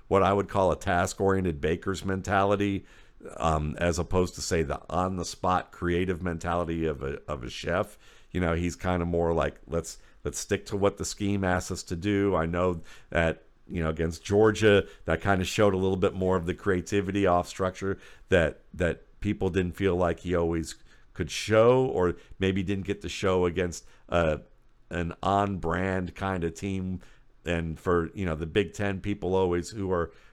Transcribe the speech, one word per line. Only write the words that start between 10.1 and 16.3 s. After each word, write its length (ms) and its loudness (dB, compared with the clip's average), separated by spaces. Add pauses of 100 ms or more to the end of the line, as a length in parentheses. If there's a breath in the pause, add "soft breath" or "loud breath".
let's 140 -6
stick 280 -4
to 100 -6
what 220 2
the 80 -6
scheme 360 -2
asks 280 0
us 140 -8
to 120 -6
do." 400 0
I 80 2
know 380 0 (260 loud breath)
that, 360 0 (220)
you 160 -4
know, 60 0
against 340 -4
Georgia, 600 6 (220 loud breath)
that 160 0
kinda 240 2
showed 260 4
a 60 0
little 180 2
bit 160 2
more 240 0